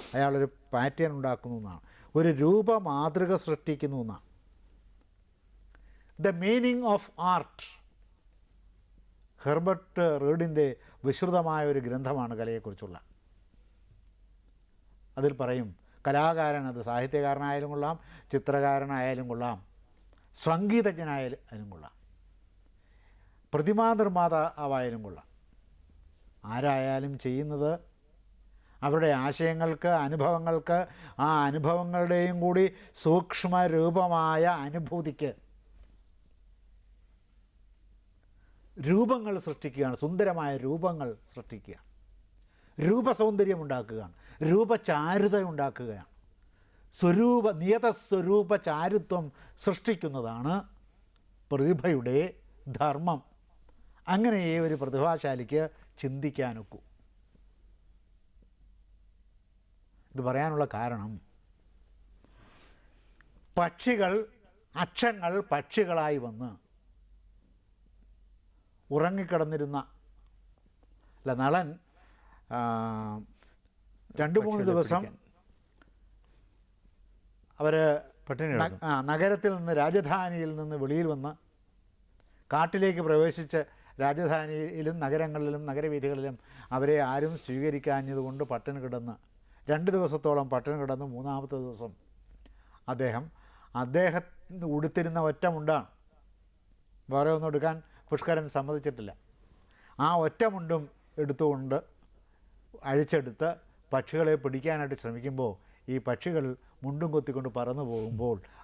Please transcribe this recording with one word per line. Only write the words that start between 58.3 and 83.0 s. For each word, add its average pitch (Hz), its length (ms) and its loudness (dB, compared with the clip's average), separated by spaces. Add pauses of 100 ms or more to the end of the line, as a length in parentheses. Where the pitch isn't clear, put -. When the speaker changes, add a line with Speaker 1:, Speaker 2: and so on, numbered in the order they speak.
Speaker 1:
ഇത് 131 160 -8
പറയാനുള്ള 147 460 0
കാരണം, 110 380 -6 (2500)
പക്ഷികൾ, 185 540 2 (640)
അക്ഷങ്ങൾ 180 580 -2 (200)
പക്ഷികളായി 156 720 0
വന്ന് 117 240 -10 (2500)
ഉറങ്ങിക്കിടന്നിരുന്ന, 156 840 0 (1400)
അല്ല, 131 140 -2 (100)
നളൻ, 156 240 2 (880)
ആ, - 20 -2 (1600)
രണ്ട് 160 200 2
മൂന്ന് 214 180 0
Speaker 2:
പക്ഷികളെ 190 140 2
Speaker 1:
ദിവസം 170 300 2
Speaker 2:
പിടിക്കാൻ. - 160 -12 (2500)
Speaker 1:
അവര് 156 240 4 (440)
Speaker 2:
പട്ടിണി 147 200 -4
Speaker 1:
ന-, 143 60 0
Speaker 2:
കിടന്നു. 165 300 0
Speaker 1:
ആ, 160 60 -2 (100)
നഗരത്തിൽ 190 560 2
നിന്ന്, 170 200 -2
രാജധാനിയിൽ 165 800 0
നിന്ന് 151 200 -6
വെളിയിൽ 147 300 0
വന്ന് 147 260 -4 (1200)
കാട്ടിലേക്ക് 170 480 2